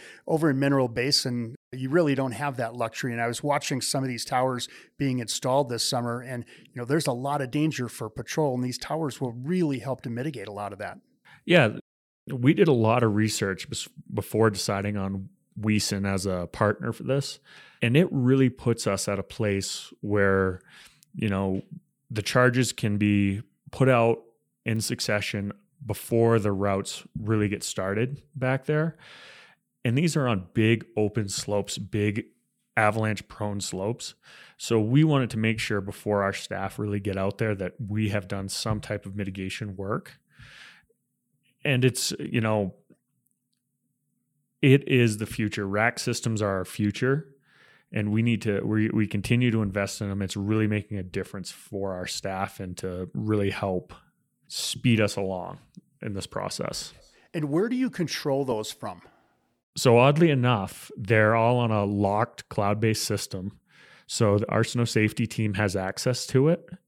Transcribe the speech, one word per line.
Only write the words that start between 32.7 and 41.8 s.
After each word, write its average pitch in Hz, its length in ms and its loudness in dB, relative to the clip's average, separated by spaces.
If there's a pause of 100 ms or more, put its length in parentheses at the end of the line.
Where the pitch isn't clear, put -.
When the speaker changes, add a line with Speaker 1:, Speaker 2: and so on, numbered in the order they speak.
Speaker 2:
avalanche 107 520 2
prone 104 320 -6
slopes. 101 540 -6 (440)
So 113 220 2
we 123 240 4
wanted 139 280 2
to 110 80 -4
make 113 200 0
sure 104 220 -2
before 101 400 -2
our 98 120 0
staff 98 440 -8
really 104 220 -4
get 98 180 -4
out 98 220 -2
there 110 160 0
that 98 240 -6
we 107 300 -2
have 98 180 -4
done 98 200 -6
some 107 320 -4
type 101 280 -8
of 95 80 -12
mitigation 98 600 -8
work. 101 440 -8 (1500)
And 131 180 2